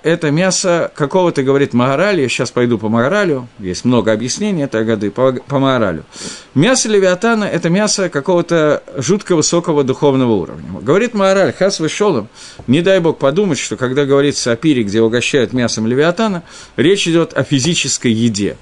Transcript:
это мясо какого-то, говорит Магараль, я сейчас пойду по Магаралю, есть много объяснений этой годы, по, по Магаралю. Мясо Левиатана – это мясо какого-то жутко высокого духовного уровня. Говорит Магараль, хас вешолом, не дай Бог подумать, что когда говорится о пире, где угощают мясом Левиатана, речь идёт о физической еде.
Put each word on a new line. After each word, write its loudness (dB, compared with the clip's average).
это 0
мясо 0
какого-то, 0
говорит 2
Магараль, 2
я 0
сейчас -4
пойду 2
по -4
Магаралю, 0
есть -6
много 2
объяснений -2
этой -2
годы, -2
по, 0
по -4
Магаралю. 0
Мясо 2
Левиатана – 2
это -2
мясо 0
какого-то 0
жутко 0
высокого 0
духовного 2
уровня. -6
Говорит 0
Магараль, 2
хас -2
вешолом, -2
не 4
дай 4
Бог 0
подумать, 0
что -8
когда -2
говорится 0
о -2
пире, 2
где 0
угощают 0
мясом -2
Левиатана, 0
речь 2
идёт 0
о 2
физической 0
еде. -2